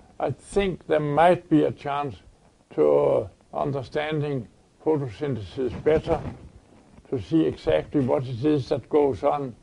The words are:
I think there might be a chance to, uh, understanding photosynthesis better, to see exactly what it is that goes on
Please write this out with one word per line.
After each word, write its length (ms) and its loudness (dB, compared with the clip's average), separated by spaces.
I 120 -2
think 560 -4
there 120 2
might 500 4
be 140 6
a 80 2
chance 440 -6
to, 140 4
uh, 380 2
understanding 920 -4
photosynthesis 1000 -4
better, 380 2
to 120 -4
see 240 2
exactly 560 0
what 240 0
it 200 -6
is 240 2
that 180 -2
goes 360 2
on 400 0